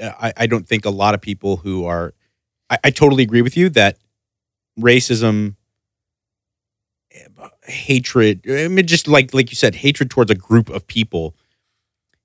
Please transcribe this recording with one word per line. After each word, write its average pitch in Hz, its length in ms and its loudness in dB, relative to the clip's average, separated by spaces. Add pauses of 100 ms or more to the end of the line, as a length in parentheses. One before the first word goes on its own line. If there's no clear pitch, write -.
I, 113 320 -8
I 117 120 0
don't 110 200 -2
think 104 180 -4
a 104 40 -2
lot 101 260 0
of 98 60 -8
people 98 360 -6
who 92 280 -8
are, 85 280 -6 (560)
I, 120 140 0
I 143 80 2
totally 135 320 4
agree 117 180 2
with 123 140 0
you 175 140 2
that 104 280 2 (800)
racism, 113 760 2 (2000)
hatred, 120 840 0
I 147 180 -4
mean, 185 200 2
just 160 200 -2
like, 139 260 2
like 131 180 0
you - 40 -16
said, 110 200 0
hatred 139 340 -2
towards 110 220 0
a 101 40 4
group 113 340 2
of - 180 -10
people 85 480 -6 (880)